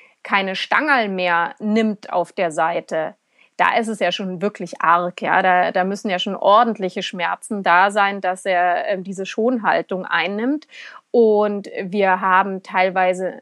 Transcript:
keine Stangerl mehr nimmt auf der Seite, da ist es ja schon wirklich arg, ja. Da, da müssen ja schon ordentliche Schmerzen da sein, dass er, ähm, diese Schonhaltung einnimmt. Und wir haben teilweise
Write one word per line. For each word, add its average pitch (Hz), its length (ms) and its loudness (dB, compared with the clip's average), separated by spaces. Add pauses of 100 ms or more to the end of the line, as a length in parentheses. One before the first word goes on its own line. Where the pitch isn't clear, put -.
(240)
keine 196 320 -2
Stangerl 254 540 0
mehr 180 500 0
nimmt 214 520 -2
auf 175 200 -2
der 175 200 -2
Seite, 160 640 -2 (420)
da - 200 2
ist 226 100 0
es 220 120 -6
ja 180 120 2
schon 185 300 -6
wirklich 202 400 -6
arg, 175 400 2
ja. 175 200 2
Da, 180 300 2
da 185 120 0
müssen 196 260 -4
ja 180 100 -2
schon 190 160 -6
ordentliche 202 680 2
Schmerzen 185 580 -6
da 185 300 4
sein, 202 280 0
dass 185 260 -4
er, 180 420 0
ähm, 185 160 -4
diese 190 220 -8
Schonhaltung 196 800 -2
einnimmt. 208 640 -2 (440)
Und 208 580 2 (100)
wir 190 420 0
haben 190 420 2
teilweise 185 800 0